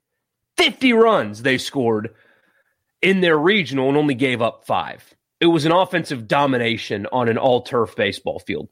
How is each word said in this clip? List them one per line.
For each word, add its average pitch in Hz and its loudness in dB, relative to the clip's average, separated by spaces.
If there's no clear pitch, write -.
fifty 262 2
runs 160 2
they 131 0
scored 113 -2
in 190 2
their 170 4
regional 143 0
and 143 2
only 147 0
gave 123 -2
up 113 -4
five. 82 -6
It 165 2
was 165 4
an 156 2
offensive 165 -2
domination 120 -2
on 123 0
an 113 0
all-turf 123 0
baseball 101 -4
field, - -8